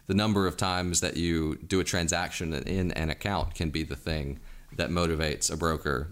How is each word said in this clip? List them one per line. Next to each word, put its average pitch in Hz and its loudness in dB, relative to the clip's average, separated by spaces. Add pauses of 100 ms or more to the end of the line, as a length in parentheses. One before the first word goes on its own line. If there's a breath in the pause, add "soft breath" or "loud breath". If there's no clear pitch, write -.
the 95 0
number 101 4
of 82 0
times 90 2
that - 0
you 80 2
do 95 0
a 87 0
transaction 85 0
in 90 0
an 80 0
account 82 -2
can 82 0
be 78 -2
the 69 -4
thing 71 -4 (360 soft breath)
that - -2
motivates 82 0
a 82 -2
broker, 76 0